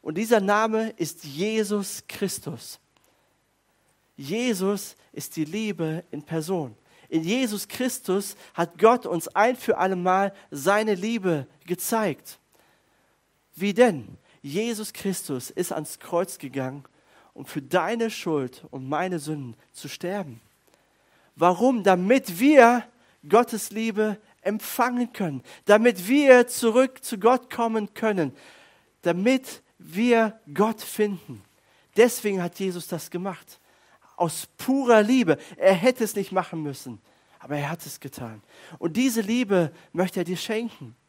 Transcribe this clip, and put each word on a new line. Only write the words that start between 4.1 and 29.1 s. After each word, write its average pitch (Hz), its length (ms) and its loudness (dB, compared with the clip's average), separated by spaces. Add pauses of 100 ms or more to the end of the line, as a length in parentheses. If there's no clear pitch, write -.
Jesus 196 800 -4 (160)
ist - 240 -12
die 160 80 -2
Liebe 170 680 -6
in 147 120 -12
Person. 160 540 -6 (320)
In 160 160 -2
Jesus 214 420 -2
Christus 202 680 -4 (180)
hat 170 240 -4
Gott 233 280 6
uns 170 220 -4
ein 240 280 2
für - 220 -2
alle 190 180 0
Mal 185 360 0 (180)
seine 202 440 0
Liebe 185 520 -2 (200)
gezeigt. 185 720 -4 (1160)
Wie 196 200 -2
denn? 170 440 2 (220)
Jesus 214 520 -6
Christus 151 580 -6
ist - 220 -6
ans - 260 -8
Kreuz 185 400 -4
gegangen, 135 460 -10 (500)
um - 100 -16
für - 180 -10
deine 185 480 -2
Schuld 147 600 -6
und 131 180 -12
meine 170 300 -2
Sünden 143 380 -10 (160)
zu - 160 -18
sterben. 170 520 -10 (960)
Warum? 190 480 2
Damit 190 560 2
wir 247 460 8 (440)
Gottes 233 420 2
Liebe 214 480 -2 (240)
empfangen 240 680 -2
können, 147 300 -6 (220)
damit 208 440 4
wir 254 380 8
zurück 247 580 2
zu 220 140 -8
Gott 247 320 2
kommen 226 440 -2
können, 190 380 -2 (720)
damit 202 600 0 (160)